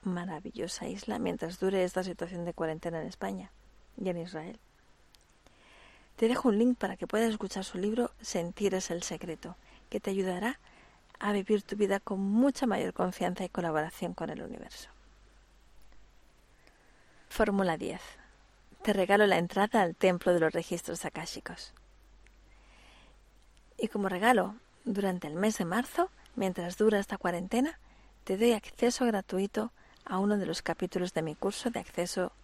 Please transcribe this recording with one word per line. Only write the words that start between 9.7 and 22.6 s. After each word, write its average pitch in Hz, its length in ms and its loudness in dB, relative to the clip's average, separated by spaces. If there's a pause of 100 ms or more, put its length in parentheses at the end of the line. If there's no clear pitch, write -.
que 208 100 -4
te 202 120 -4
ayudará 190 480 -2 (600)
a 208 120 -2
vivir 202 320 2
tu - 120 -10
vida 196 240 2
con 190 200 -4
mucha 233 480 4
mayor 190 260 0
confianza 180 500 -2
y 180 60 -4
colaboración 165 640 -2
con 160 160 -6
el 156 120 -8
universo. - 480 -14 (2500)
Fórmula 196 480 2
diez. - 240 -6 (800)
Te 208 100 2
regalo 196 340 6
la 185 100 4
entrada 202 440 2
al 175 140 2
Templo 180 380 4
de 175 60 4
los 160 140 4
Registros 170 520 -4
Akáshicos. - 680 -10 (2000)